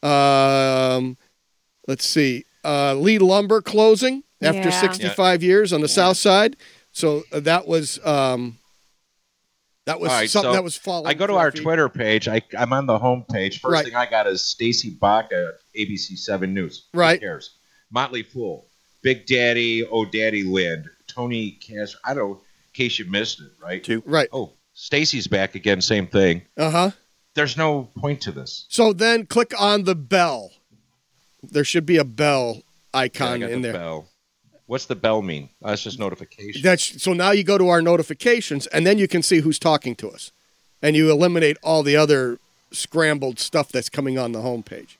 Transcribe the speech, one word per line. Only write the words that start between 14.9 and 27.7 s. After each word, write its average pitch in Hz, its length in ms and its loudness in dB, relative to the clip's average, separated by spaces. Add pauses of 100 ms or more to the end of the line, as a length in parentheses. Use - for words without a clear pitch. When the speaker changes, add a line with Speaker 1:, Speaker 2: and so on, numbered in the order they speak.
Speaker 3:
Baca, 95 600 0 (220)
A 107 100 -4
B 101 120 -8
C 95 200 -10
seven 95 380 -4
News. 90 380 -8
Who 170 60 -6
Speaker 1:
Right. 170 220 2
Speaker 3:
cares? 92 300 -12 (400)
Motley 123 340 -4
Fool, 104 420 -12 (360)
Big 131 240 0
Daddy, 117 600 0
Oh 110 180 0
Daddy 107 380 -2
Lynn, 87 480 -2 (160)
Tony 117 460 -6
Cash. 104 420 -12 (100)
I 131 100 -4
don't, 104 180 -4
in 95 60 -14 (360)
case 127 240 -2
you 87 60 -10
missed 98 360 -4
it, 71 120 -20 (100)
right? 90 220 -10
Speaker 4:
Two. 113 200 -4
Speaker 1:
Right. 143 280 0
Speaker 3:
Oh, 120 220 -8 (200)
Stacy's 143 540 -4
back 95 260 -2
again. 98 260 0
Same 98 280 0
thing. 90 340 2 (140)
Speaker 1:
Uh-huh. 165 340 0 (440)
Speaker 3:
There's 147 220 -2
no 147 420 -2